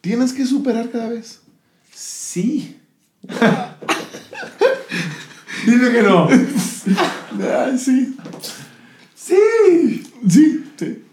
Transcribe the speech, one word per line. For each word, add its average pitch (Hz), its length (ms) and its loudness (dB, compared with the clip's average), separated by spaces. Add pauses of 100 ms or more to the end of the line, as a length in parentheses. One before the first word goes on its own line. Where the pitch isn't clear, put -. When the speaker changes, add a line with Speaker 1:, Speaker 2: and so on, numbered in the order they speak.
Speaker 1:
¿Tienes 240 320 -2
que 277 140 -6
superar 240 440 -2
cada 226 200 -6
vez? 233 300 -12 (540)
Speaker 2:
Sí. - 800 -6 (460)
<laughs> - 40 -20 (2500)
Dime 240 260 4
que 233 100 4
no. 180 260 4
Speaker 1:
<laughs> - 1300 0
Ay, 254 200 -2
sí. 262 380 0 (1000)
Speaker 2:
Sí. 381 880 2 (260)
Speaker 1:
Sí, 294 360 4 (120)
sí. - 360 -10